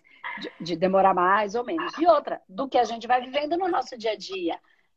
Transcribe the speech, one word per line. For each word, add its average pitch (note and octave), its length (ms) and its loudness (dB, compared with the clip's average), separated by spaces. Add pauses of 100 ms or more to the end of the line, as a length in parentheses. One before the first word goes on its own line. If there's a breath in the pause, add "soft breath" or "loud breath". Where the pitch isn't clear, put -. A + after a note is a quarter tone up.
(380 loud breath)
de, - 220 -12
de E3 160 -6
demorar F#3+ 380 4
mais G3 400 2
ou A#3+ 100 -2
menos. E4 320 -6
E D#4+ 100 0
outra, D4 400 2
do B3+ 220 -6
que C4+ 80 0
a B3 80 4
gente A3+ 220 -8
vai B3 160 2
vivendo D4 340 -4
no F#4 120 -2
nosso C4 280 -4
dia A3 160 -2
a - 40 -6
dia, F4+ 420 -6 (380)